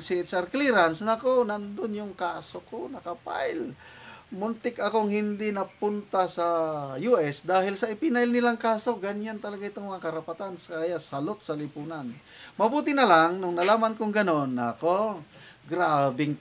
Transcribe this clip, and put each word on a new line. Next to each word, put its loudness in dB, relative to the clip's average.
C -2
H -6
R 0
clearance, 4
nako, 2
nandun -6
yung -8
kaso -6
ko, -10
nakapile. -6
Muntik -6
akong 2
hindi 0
napunta 0
sa -2
U 2
S 2
dahil 2
sa -2
ipinail 2
nilang 2
kaso. 0
Ganyan -6
talaga -8
itong -8
mga -10
karapatan, -6
kaya -4
salot -6
sa -4
lipunan. -8
Mabuti 2
na 4
lang, 6
nung -4
nalaman 4
kong -4
ganon, 2
nako, 0
grabing 2